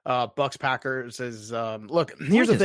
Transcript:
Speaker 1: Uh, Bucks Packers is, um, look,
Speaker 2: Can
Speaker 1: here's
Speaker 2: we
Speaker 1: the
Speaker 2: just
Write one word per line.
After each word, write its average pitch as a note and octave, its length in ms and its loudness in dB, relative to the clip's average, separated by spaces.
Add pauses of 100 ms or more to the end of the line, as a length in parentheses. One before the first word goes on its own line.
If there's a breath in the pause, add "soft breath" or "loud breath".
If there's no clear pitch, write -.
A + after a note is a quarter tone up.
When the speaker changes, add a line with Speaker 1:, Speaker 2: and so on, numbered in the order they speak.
Speaker 1:
Uh, B2 200 0
Bucks C#3 300 -2
Packers C3 640 -4
is, A2+ 320 -10
um, A2 360 -6
look, E3 280 -2
Speaker 2:
Can - 100 -10
Speaker 1:
here's A3 220 6
Speaker 2:
we A3+ 60 8
Speaker 1:
the - 40 2
Speaker 2:
just G3 60 6